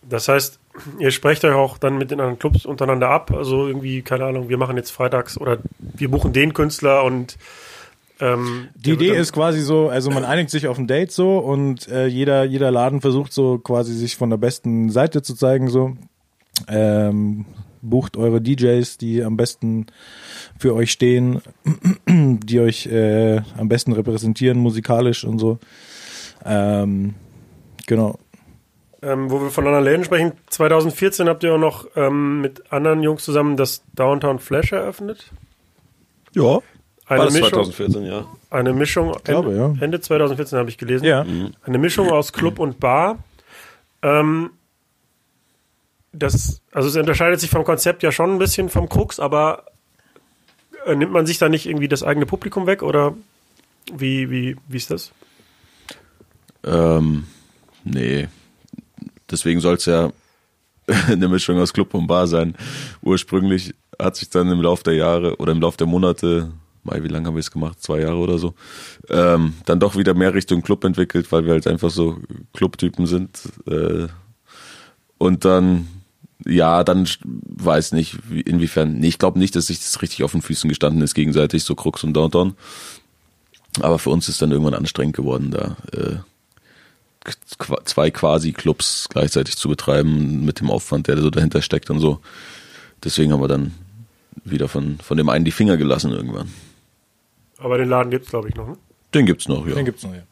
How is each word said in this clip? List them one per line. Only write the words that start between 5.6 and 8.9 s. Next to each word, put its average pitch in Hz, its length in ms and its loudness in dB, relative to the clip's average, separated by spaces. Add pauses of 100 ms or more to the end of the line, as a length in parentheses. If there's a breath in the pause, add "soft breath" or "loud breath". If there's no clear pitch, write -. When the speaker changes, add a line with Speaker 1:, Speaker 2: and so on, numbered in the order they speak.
Speaker 1:
wir - 320 -6
buchen 135 200 0
den 143 220 2
Künstler 147 500 2
und, 127 340 -4 (840 loud breath)
ähm, 123 560 -2
Speaker 2:
Die - 60 -20
Speaker 1:
der 143 100 0